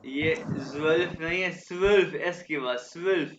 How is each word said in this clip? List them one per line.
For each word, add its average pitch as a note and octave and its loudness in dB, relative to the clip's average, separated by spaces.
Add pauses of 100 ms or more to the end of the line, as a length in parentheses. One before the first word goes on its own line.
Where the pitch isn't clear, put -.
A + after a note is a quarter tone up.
ये C#3+ 0 (140)
ज्वेल्फ D3+ 0
नहीं E3+ -2
है, F#3 -2
स्वेल्फ, F3+ 2
एस F3 -4
के D3+ -4
बाद, B2+ -2
स्वेल्फ। E3+ -2